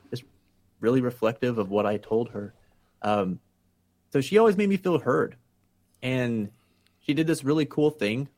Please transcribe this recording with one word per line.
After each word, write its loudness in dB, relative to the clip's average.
It's -10
really 2
reflective -2
of -2
what 2
I 0
told -2
her. -10
Um, 0
so 2
she 0
always 4
made 2
me 2
feel 0
heard, -2
and -2
she -4
did 0
this -2
really 0
cool 0
thing -4